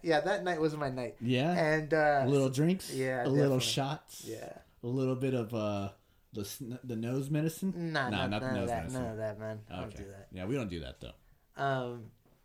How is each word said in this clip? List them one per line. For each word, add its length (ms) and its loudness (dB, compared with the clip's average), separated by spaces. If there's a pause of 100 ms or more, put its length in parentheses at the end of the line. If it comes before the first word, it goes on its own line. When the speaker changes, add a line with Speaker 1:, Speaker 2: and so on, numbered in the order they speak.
Speaker 1:
Yeah, 180 6
that 240 0
night 160 0
was 160 2
my 140 -2
night. 300 -6
Speaker 2:
Yeah? 320 4
Speaker 1:
And, 420 2
uh, 320 6
Speaker 2:
Little 240 4
drinks? 420 2
Speaker 1:
Yeah, 320 0
Speaker 2:
A 20 0
little 320 6
Speaker 1:
definitely. 20 4
Speaker 2:
shots? 640 -4
Speaker 1:
Yeah. 280 -10 (320)
Speaker 2:
A 20 -6
little 300 0
bit 180 0
of, 200 -2
uh, 360 -2 (420)
the 120 -6
sn-, 400 -10
the 120 -6
nose 340 -2
medicine? 600 0
Speaker 1:
Nah, 180 -2
Speaker 2:
Nah, 160 0
Speaker 1:
not, 40 -2
Speaker 2:
not 120 -2
the 40 -4
Speaker 1:
none 100 -2
of 40 0
Speaker 2:
nose 80 -2
Speaker 1:
that, 140 0
Speaker 2:
medicine. 200 -4
Speaker 1:
none 100 -4
of 60 -8
that, 220 -6
man. 200 -8 (100)
I 60 -10
don't 120 -6
Speaker 2:
Okay. 160 -14
Speaker 1:
do 60 -14
that. 200 -18
Speaker 2:
Yeah, 160 -8
we 80 -2
don't 160 -4
do 100 -6
that, 200 -12
though. 140 -14 (480)
Speaker 1:
Um, 480 -2 (340)